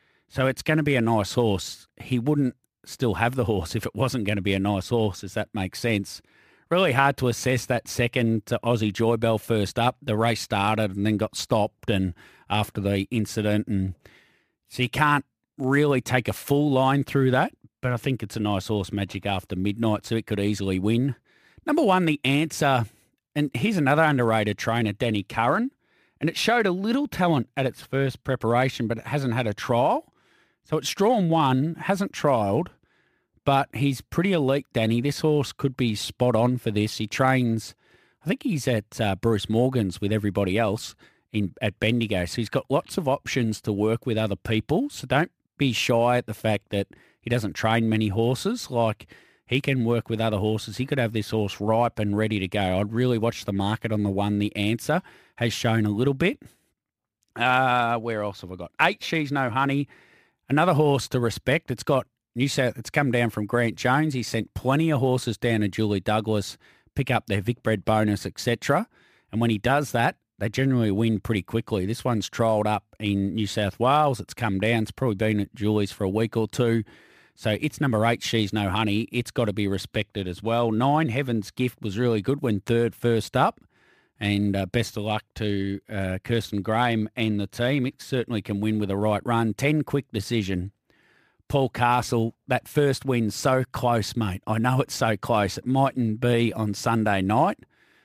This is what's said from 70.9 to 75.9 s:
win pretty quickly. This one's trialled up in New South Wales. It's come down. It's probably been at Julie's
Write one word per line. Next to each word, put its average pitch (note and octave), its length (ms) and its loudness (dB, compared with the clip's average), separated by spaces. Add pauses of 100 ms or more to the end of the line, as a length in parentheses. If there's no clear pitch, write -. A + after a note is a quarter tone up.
win A2 300 2
pretty G#2 220 0
quickly. A2+ 420 -2
This A2 180 -4
one's A#2 260 0
trialled A2 360 2
up G#2+ 180 0 (160)
in G2 360 0
New G#2+ 120 -2
South G2+ 320 -2
Wales. C#3 400 2
It's - 140 -14
come G2+ 260 -2
down. A2 240 2
It's - 80 -6
probably A#2 240 -2
been G#2+ 240 0
at - 160 -8
Julie's G#2 360 0